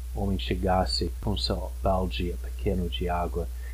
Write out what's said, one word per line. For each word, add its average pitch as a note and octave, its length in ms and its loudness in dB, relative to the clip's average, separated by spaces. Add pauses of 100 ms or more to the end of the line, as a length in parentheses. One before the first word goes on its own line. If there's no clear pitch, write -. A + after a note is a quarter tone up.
(140)
o - 80 -2
homem G2 180 2
chegasse F#2 720 2 (100)
com G2+ 160 0
seu F#2 340 -2 (120)
balde F#2 580 2
pequeno F2+ 480 0
de F2 200 -2
água, E2+ 380 0 (260)